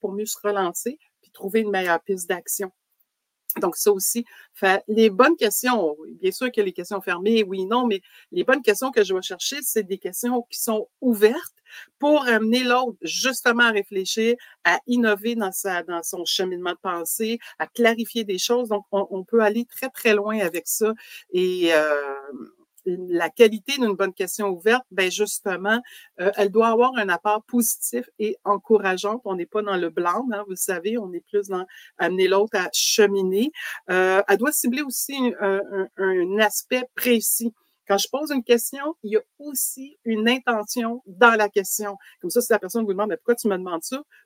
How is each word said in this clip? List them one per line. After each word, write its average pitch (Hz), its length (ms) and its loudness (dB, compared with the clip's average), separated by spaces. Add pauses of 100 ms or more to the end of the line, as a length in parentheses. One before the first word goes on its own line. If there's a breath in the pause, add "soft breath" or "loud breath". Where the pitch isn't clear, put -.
pour 190 120 -6
mieux 208 140 -6
se - 160 -6
relancer 208 560 -2 (240)
puis - 80 -20
trouver 196 300 -2
une 208 100 -2
meilleure 180 320 0
piste 185 260 -4
d'action. 185 420 -6 (880)
Donc, 185 160 0
ça - 160 4
aussi, 202 320 -2 (300 loud breath)
fait, 190 340 2
les 220 220 6
bonnes 262 260 4
questions, 214 580 0 (280)
bien 190 80 2
sûr 247 200 -2
qu'il 226 120 0
y - 20 -2
a - 0 -
les 185 80 -4
questions 185 300 -6
fermées, 202 420 2
oui, 190 220 -4
non, 247 200 2
mais 196 140 0 (300 soft breath)
les 180 140 0
bonnes 262 180 2
questions 233 280 2
que 226 140 2
je 190 80 -2
vais 185 80 0
chercher, 190 400 -8
c'est 226 220 -2
des 190 160 -6
questions 240 520 -4
qui - 80 -10
sont 214 300 -4 (140)
ouvertes 226 340 6 (600 loud breath)
pour 294 280 4
amener 226 380 2
l'autre 247 380 0
justement 233 640 0
à 233 60 6
réfléchir, 214 680 0 (280 loud breath)
à 175 220 2
innover 226 480 2
dans 202 180 -2
sa, 180 300 -4
dans 170 200 -8
son 180 220 -8
cheminement 180 480 -2
de 170 100 -12
pensée, 202 560 -4 (200 loud breath)
à 156 80 -4
clarifier 233 580 0
des 196 140 -4
choses. 240 320 -2
Donc, 202 200 -2
on, 202 200 0
on 190 120 -6
peut 226 200 2
aller 214 240 0
très, - 240 -8
très 226 240 0
loin 214 240 -2
avec 175 280 -4
ça. 220 280 -2 (400 loud breath)
Et, 180 400 2
euh, 147 400 0 (680)
la 180 460 -2
qualité 220 440 4
d'une 240 200 0
bonne 185 180 0
question 202 360 -4
ouverte, 220 420 0
ben 185 200 0
justement, 196 680 -2 (400 loud breath)
euh, 190 160 2
elle 202 140 2
doit 226 180 4
avoir 240 280 4
un 208 120 0
apport 208 360 0
positif - 640 -2 (100)
et 214 260 -2
encourageant. 202 800 2
On 190 120 -4
n'est 175 100 -6
pas 214 160 -2
dans 202 140 -2
le 175 120 0
blâme, 180 440 -2
hein, 208 160 -6
vous 190 80 -8
savez, 190 420 -4
on 190 140 -6
est 170 160 -10
plus 202 200 -2
dans 185 160 -4 (340 loud breath)
amener 180 300 2
l'autre 202 300 2
à 180 140 -2
cheminer. 196 800 2 (380 loud breath)
Euh, 185 360 4
elle 196 100 6
doit 254 160 0
cibler 262 300 -2
aussi 277 340 -6 (240)
un, 196 200 0 (120)
un, 190 240 -4
un 185 440 0
aspect 233 420 0 (140)
précis. 233 580 0 (320)
Quand 196 120 2
je 196 100 -2
pose 294 220 -4
une 269 140 -2
question, 269 580 0
il 208 100 -6
y 220 40 2
a 208 60 0 (160)
aussi 285 680 -8
une 220 240 0
intention 240 800 -2
dans 226 300 4
la 208 120 2
question. 202 480 -4 (240 loud breath)
Comme 175 100 -8
ça, 240 100 2
si 233 120 0
la 208 60 4
personne 226 260 -4
vous 202 80 -2
demande, « 202 180 -2
Mais 170 60 -2
pourquoi - 180 0
tu 233 140 -2
me 190 100 0
demandes 180 240 -6
ça ? » 269 200 -8 (240 soft breath)